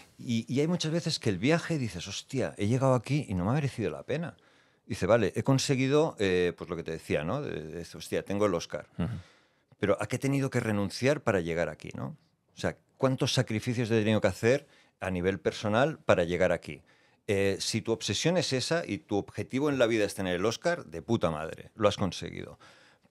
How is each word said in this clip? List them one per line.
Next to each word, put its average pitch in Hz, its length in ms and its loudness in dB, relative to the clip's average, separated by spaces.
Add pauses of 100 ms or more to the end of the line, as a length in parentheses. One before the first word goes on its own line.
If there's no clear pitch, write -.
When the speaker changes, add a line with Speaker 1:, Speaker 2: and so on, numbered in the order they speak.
(180)
Speaker 1:
Y, 117 340 -4
y 123 80 2
hay 156 80 0
muchas 165 240 -2
veces 165 260 -2
que - 120 0
el 92 80 -2
viaje 156 400 2
dices, 101 280 -6
"Hostia, 98 500 -6
he 104 120 -2
llegado 131 260 4
aquí 127 340 0
y 104 60 -2
no 87 100 0
me 104 60 2
ha 127 40 2
merecido 131 360 -2
la 69 140 -10
pena". 160 320 -6 (500)
Dice, - 200 -2
"Vale, 104 300 6
he 113 80 0
conseguido, 135 760 2
eh, 90 380 4
pues 80 120 -12
lo 87 80 -6
que 82 60 -6
te 80 80 -10
decía, 80 340 -2
¿no? 110 160 -2
De, 85 220 -8
de, 78 180 -10 (160)
hostia, 80 280 -4
tengo 101 220 0
el 95 80 2
Oscar. 76 340 -6 (100)
Speaker 2:
Ujú. 85 100 0 (720)
Speaker 1:
Pero 98 220 2
¿a 107 60 -4
qué - 100 -2
he - 20 -6
tenido 139 320 0
que 123 100 2
renunciar 113 600 0
para 98 180 4
llegar 82 280 0
aquí, - 260 -12
no? 139 220 -8 (400)
O - 40 -18
sea, 87 160 -2 (200)
¿cuántos 131 360 0
sacrificios 113 580 -2
he 113 100 4
tenido 107 200 4
que 104 80 4
hacer 117 380 2 (340)
a 95 100 -4
nivel 92 300 2
personal 117 580 0
para 90 260 4
llegar 87 280 2
aquí?". 80 300 -6 (440)
Eh, 98 340 2
si - 200 -2
tu 113 120 -2
obsesión 113 440 0
es 165 160 0
esa 160 340 0
y 101 120 -4
tu - 180 -4
objetivo 117 540 -2
en 139 80 -2
la 120 80 6
vida 113 180 2
es 98 100 -4
tener 92 200 -2
el 87 100 0
Oscar, 151 400 -2
de 82 160 -12
puta 104 300 2
madre, 78 460 -8
lo 107 120 4
has 98 80 2
conseguido. - 600 -6 (520)